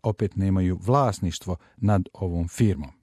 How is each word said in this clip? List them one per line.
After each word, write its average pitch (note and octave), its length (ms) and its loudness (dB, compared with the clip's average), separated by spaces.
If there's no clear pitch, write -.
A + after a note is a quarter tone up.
opet G#2+ 320 -2
nemaju F#2+ 460 2
vlasništvo G2 720 0
nad G2+ 260 2
ovom E2+ 340 -4
firmom. E2+ 420 0